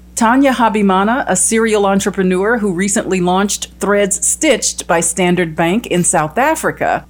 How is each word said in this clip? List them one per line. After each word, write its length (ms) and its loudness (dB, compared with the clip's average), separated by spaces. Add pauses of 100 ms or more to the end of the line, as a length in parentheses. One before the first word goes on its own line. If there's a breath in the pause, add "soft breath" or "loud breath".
(140)
Tanya 380 4
Habimana, 760 2
a 80 0
serial 500 0
entrepreneur 720 0
who 160 -2
recently 460 -2
launched 600 -2
Threads 460 0
Stitched 600 -2
by 140 0
Standard 560 -2
Bank 300 -2
in 180 -2
South 320 0
Africa. 720 -2